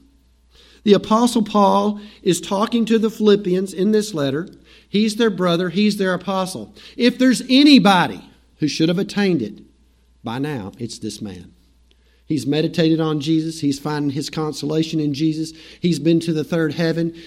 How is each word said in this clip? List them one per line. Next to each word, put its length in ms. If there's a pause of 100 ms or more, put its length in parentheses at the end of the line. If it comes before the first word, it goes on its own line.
(840)
The 100
Apostle 500
Paul 580 (220)
is 180
talking 440
to 140
the 100
Philippians 640
in 180
this 220
letter. 360 (400)
He's 260
their 140
brother. 400
He's 280
their 160
apostle. 600 (220)
If 220
there's 320
anybody 720 (360)
who 100
should 220
have 100
attained 420
it 200 (640)
by 160
now, 380
it's 220
this 220
man. 320 (720)
He's 200
meditated 540
on 220
Jesus. 400
He's 180
finding 320
his 180
consolation 720
in 140
Jesus. 400 (260)
He's 200
been 220
to 120
the 100
third 300
heaven. 400 (140)